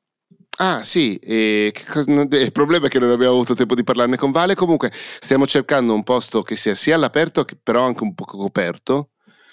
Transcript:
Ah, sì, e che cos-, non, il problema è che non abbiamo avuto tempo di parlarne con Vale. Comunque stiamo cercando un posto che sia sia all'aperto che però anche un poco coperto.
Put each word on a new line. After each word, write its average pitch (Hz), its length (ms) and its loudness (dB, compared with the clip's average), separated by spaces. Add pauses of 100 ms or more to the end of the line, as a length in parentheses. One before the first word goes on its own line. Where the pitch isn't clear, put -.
(580)
Ah, 175 240 -2
sì, 123 340 0
e 107 580 0
che - 100 -18
cos-, 147 220 -2
non, 143 240 2
il 131 220 2
problema 147 340 2
è - 20 2
che 131 100 0
non 123 120 4
abbiamo 123 220 4
avuto 123 220 2
tempo 120 200 0
di 120 100 -2
parlarne 120 320 0
con 139 140 -2
Vale. 175 240 2
Comunque 165 360 0 (300)
stiamo 135 260 2
cercando 131 460 0
un 107 100 0
posto 120 400 -2
che - 140 -6
sia 104 180 -2
sia 151 200 0
all'aperto 151 500 0
che - 180 -12
però 120 220 2
anche 120 200 -2
un 98 100 -6
poco - 240 -16
coperto. 98 720 -4 (420)